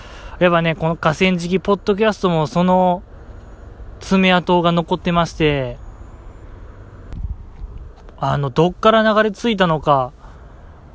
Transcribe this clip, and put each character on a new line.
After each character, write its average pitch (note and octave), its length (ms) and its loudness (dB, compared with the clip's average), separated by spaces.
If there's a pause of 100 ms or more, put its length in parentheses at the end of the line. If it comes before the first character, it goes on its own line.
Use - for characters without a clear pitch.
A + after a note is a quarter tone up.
(400)
や F3+ 80 6
っ - 20 2
ぱ E3+ 120 4
ね、 E3 120 0
こ D#3+ 140 -2
の E3 80 -2
河 D#3 180 0
川 F#3 220 2
敷 F3 240 -2
ポ G3+ 140 0
ッ F#3+ 100 -2
ド G#3 100 2
キ G#3 100 0
ャ G#3+ 80 4
ス - 60 -12
ト G3 100 0
も D#3+ 200 0
そ F3 160 0
の F#3 400 2 (960)
爪 F#3+ 320 2
痕 F3 300 2
が E3+ 100 2
残 E3+ 240 0
っ - 20 -2
て F3+ 140 -2
ま E3+ 140 2
し - 80 -10
て、 C#3 440 -2 (2500)
あ C#3 180 0
の、 C#3+ 140 -2
ど E3 200 4
っ - 20 -2
か A3 180 4
ら A3 140 6
流 G#3+ 180 4
れ G#3+ 80 0
着 A#3 220 -2
い G3+ 40 -2
た F#3 120 4
の D#3 100 0
か、 C#3 320 2 (840)